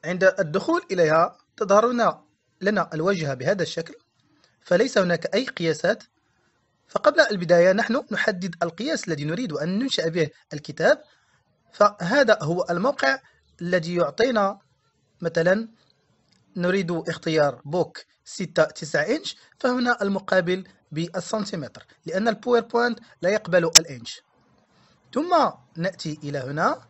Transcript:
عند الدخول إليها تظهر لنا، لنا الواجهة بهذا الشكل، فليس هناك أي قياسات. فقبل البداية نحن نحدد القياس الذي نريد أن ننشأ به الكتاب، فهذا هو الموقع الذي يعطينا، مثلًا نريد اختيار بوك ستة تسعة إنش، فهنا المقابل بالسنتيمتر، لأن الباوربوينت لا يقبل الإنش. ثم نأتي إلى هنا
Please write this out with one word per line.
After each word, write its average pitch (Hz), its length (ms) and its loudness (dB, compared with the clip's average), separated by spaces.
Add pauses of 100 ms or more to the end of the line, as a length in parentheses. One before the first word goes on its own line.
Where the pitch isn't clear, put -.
عند 180 200 -2
الدخول 196 640 2
إليها 170 480 2 (180)
تظهر 214 360 4
لنا، 226 320 0 (360)
لنا 190 340 0
الواجهة 160 400 -2
بهذا 165 280 -2
الشكل، 165 320 -8 (640)
فليس 214 380 2
هناك 175 360 0
أي 254 120 0
قياسات. 165 560 -2 (880)
فقبل - 320 2
البداية 180 520 4
نحن 226 400 0
نحدد 185 500 -4
القياس 220 460 -6
الذي 147 160 -4
نريد 175 280 -6
أن 160 260 -4
ننشأ 240 300 -4
به 160 220 -2 (220)
الكتاب، 156 500 0 (720)
فهذا 208 680 4
هو 175 280 -2
الموقع 262 480 0 (420)
الذي 175 340 -2
يعطينا، 202 640 0 (600)
مثلًا 175 480 0 (880)
نريد 180 340 0
اختيار 160 760 -2
بوك 160 340 -4 (260)
ستة 165 400 -2
تسعة 151 380 -4
إنش، 262 340 -4 (220)
فهنا 247 440 0
المقابل 190 680 -2 (240)
بالسنتيمتر، 170 960 -8 (200)
لأن 190 220 -2
الباوربوينت 233 680 0 (240)
لا 175 80 2
يقبل 180 340 2
الإنش. - 580 -6 (920)
ثم 302 360 2 (260)
نأتي 165 460 -6
إلى 143 160 -6
هنا 147 520 -2